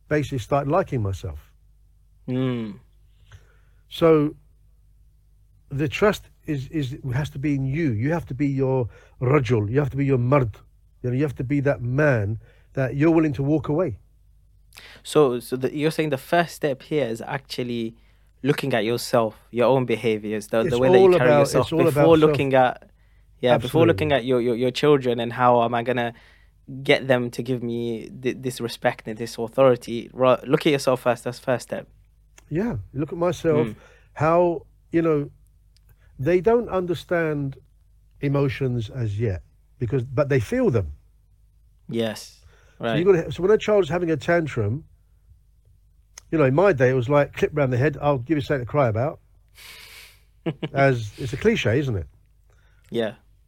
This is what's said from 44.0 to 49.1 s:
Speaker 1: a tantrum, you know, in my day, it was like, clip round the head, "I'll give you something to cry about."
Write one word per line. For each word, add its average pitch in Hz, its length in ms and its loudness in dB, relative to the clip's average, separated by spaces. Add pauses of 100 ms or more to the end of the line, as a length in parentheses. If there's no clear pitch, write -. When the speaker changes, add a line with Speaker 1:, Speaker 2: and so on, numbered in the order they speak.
Speaker 1:
a 160 60 0
tantrum, 143 680 -2 (1500)
you 165 80 -2
know, 151 60 4
in 131 100 2
my 190 180 4
day, 127 160 4
it 127 40 2
was 127 140 0
like, 143 260 2
clip - 200 -2
round 143 180 0
the 123 60 0
head, 143 240 0
"I'll 147 160 0
give 127 200 -2
you 143 40 -2
something 131 240 -4
to 107 40 -14
cry 143 200 2
about." 127 300 -4 (1300)